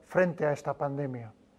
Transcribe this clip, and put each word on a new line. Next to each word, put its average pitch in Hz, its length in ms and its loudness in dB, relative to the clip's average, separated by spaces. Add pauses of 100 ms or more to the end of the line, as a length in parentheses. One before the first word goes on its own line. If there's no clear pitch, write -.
frente 180 400 2
a 151 60 4
esta 143 240 -2
pandemia. 135 580 -6 (260)